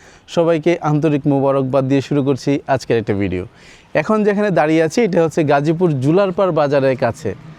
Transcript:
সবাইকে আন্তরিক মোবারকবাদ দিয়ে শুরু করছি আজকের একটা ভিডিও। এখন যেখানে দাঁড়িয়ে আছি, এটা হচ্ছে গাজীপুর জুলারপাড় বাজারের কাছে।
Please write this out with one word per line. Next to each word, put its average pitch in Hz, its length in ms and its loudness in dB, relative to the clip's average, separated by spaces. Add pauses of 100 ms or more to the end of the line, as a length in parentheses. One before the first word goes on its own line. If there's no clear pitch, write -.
(280)
সবাইকে 165 520 0
আন্তরিক 151 460 0
মোবারকবাদ 135 640 0
দিয়ে 139 120 2
শুরু 143 220 -2
করছি 139 440 0
আজকের 127 320 -2
একটা 107 160 -2
ভিডিও। 95 300 -4 (500)
এখন 214 300 0
যেখানে 208 260 0
দাঁড়িয়ে 160 320 2
আছি, 160 200 0
এটা 180 220 2
হচ্ছে 160 200 -2
গাজীপুর 147 560 0
জুলারপাড় 185 520 2
বাজারের 139 440 2
কাছে। 113 380 -4 (240)